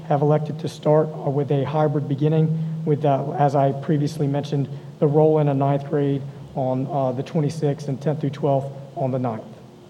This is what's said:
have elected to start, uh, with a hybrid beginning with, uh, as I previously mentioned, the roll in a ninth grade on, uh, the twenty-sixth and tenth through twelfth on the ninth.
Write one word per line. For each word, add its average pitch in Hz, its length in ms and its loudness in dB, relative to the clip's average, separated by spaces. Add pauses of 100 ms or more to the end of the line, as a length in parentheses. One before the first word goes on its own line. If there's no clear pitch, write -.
have 143 140 2
elected 151 380 2
to - 100 -6
start, 156 380 2
uh, - 220 -6
with 139 220 -2
a 139 140 2
hybrid 151 420 0
beginning 156 760 0
with, 151 180 0
uh, 139 300 0
as 143 200 2
I 139 200 2
previously 147 540 -2
mentioned, 143 420 -2 (300)
the 160 80 4
roll 156 320 6
in 147 100 4
a 143 40 2
ninth 139 360 0
grade 143 320 0 (340)
on, 131 320 -2
uh, 135 240 0
the 127 120 -4
twenty-sixth 147 640 -2
and 131 120 -6
tenth 151 200 -2
through 135 80 -2
twelfth 139 420 0 (240)
on 131 160 -2
the 131 80 -2
ninth. 113 240 -4 (460)